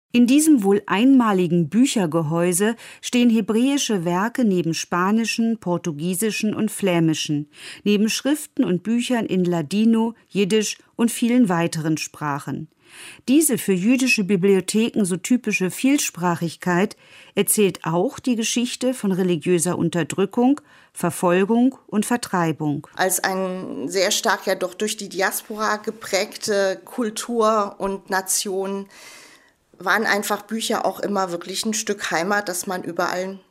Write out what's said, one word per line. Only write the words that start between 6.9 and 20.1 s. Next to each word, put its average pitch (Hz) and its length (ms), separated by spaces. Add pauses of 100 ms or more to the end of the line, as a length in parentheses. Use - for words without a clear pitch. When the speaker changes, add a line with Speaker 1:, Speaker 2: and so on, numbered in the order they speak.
Speaker 1:
neben 208 240
Schriften - 560
und 180 180
Büchern 240 440
in 185 180
Ladino, 214 680 (140)
Jiddisch 208 500 (180)
und 233 160
vielen 240 360
weiteren 165 480
Sprachen. 151 720 (600)
Diese 285 280
für - 160
jüdische 220 520
Bibliotheken 202 800
so 180 120
typische 208 540
Vielsprachigkeit 175 1300 (400)
erzählt 202 480
auch 175 340
die 247 160
Geschichte 247 600
von 202 180
religiöser 175 680
Unterdrückung, 190 840 (320)